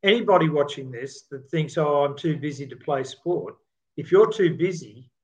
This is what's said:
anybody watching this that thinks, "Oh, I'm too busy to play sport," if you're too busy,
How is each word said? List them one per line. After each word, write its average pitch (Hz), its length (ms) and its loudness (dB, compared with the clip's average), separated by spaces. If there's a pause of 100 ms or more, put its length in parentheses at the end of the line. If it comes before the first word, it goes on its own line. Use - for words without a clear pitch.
anybody 196 480 4
watching 143 420 -2
this 127 380 -12
that 131 220 -14
thinks, 156 260 -2
"Oh, 147 260 2
I'm 139 140 -2
too 156 200 -4
busy 139 300 -8
to 123 80 -16
play 135 280 -4
sport," 147 520 -6 (400)
if 156 160 -6
you're 214 200 8
too 170 260 2
busy, 131 540 -6 (120)